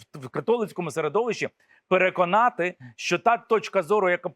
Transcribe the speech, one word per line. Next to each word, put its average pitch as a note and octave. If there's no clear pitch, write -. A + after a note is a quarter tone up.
в, C3+
в -
католицькому F#3
середовищі D#3+
переконати, F#3
що -
та A3+
точка G3
зору, F#3
яка, F3